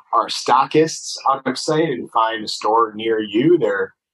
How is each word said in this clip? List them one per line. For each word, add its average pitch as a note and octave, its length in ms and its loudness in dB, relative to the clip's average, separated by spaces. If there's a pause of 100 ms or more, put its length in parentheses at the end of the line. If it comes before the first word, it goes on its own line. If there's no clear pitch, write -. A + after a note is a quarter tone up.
(120)
our A2 160 2
stockists D3+ 880 0 (120)
on C3+ 160 0
the B2+ 60 -2
website D#3 400 -2
and G#2+ 220 -8
find A2+ 320 0
a - 40 -8
store A2 460 0
near A2 260 -2
you. C3 380 2
There A#4+ 360 -2 (200)